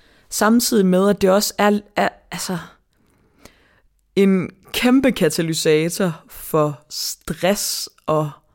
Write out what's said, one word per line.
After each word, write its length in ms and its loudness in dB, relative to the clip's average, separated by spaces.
samtidig 520 2
med, 240 4
at 120 0
det 80 4
også 280 2
er, 220 2
er, 140 0
altså, 260 -8
en 340 2
kæmpe 400 2
katalysator 1160 -2
for 640 -4
stress 1000 -6
og, 260 -2